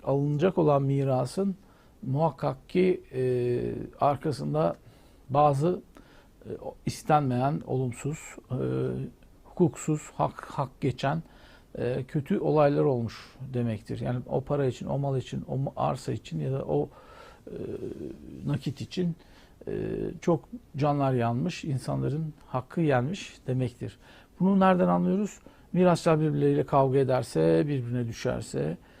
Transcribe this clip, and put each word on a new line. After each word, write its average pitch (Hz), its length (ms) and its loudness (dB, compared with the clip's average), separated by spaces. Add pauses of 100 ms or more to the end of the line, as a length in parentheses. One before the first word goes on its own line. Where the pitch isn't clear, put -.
alınacak 147 540 2
olan 147 240 4
mirasın 139 760 0 (460)
muhakkak 139 640 -2
ki, 180 340 2 (120)
e, 123 600 0 (260)
arkasında 147 760 0 (540)
bazı, 147 520 2 (640)
e, - 60 -12 (360)
istenmeyen, 143 800 0
olumsuz, 131 520 -4 (320)
e, 127 60 -4 (880)
hukuksuz, - 680 0
hak, - 300 -4
hak - 360 -8
geçen, 143 420 -2 (560)
e, 123 300 -2
kötü 156 300 -2
olaylar 147 460 4
olmuş 120 520 -2 (180)
demektir. 117 460 -4
Yani 123 280 -4
o 135 120 0
para 143 260 0
için, - 200 -4
o 139 120 -2
mal 139 200 -2
için, - 300 -6
o 143 60 -4
ma-, 135 220 -2
arsa 131 360 -2
için 156 280 -6
ya 139 120 -2
da 135 120 -4
o, 147 240 0 (580)
e, - 60 -14 (920)
nakit 139 340 -4
için, 170 360 -4 (520)
e, - 40 -6 (480)
çok - 280 0 (280)
canlar 143 380 2
yanmış, 123 500 -2
insanların 139 720 -4 (120)
hakkı - 340 -4
yenmiş 143 640 0
demektir. 123 520 -4 (420)
Bunu 190 200 4
nereden 185 280 6
anlıyoruz? 180 500 0 (340)
Mirasçılar 170 480 4
birbirleriyle 143 460 2
kavga 135 320 4
ederse, 156 680 4
birbirine 123 420 -2
düşerse, 123 680 -4 (240)